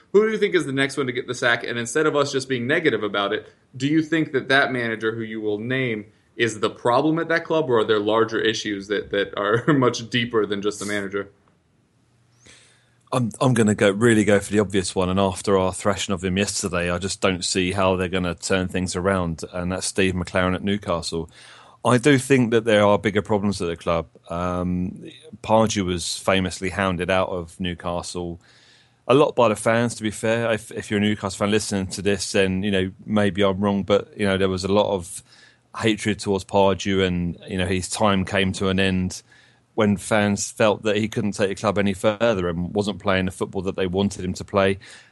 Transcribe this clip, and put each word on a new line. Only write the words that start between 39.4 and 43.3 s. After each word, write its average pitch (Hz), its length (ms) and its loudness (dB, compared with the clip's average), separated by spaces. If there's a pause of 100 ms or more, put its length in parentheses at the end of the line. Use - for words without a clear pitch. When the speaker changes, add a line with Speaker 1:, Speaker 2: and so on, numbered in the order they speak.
Speaker 2:
when 202 220 2
fans 104 540 0
felt 104 320 2
that 107 140 0
he 107 120 -2
couldn't 107 240 -2
take 101 160 0
the 98 60 -6
club 101 240 0
any 101 160 2
further 104 560 0
and 87 240 -4
wasn't 101 260 -2
playing 95 240 2
the 92 60 -2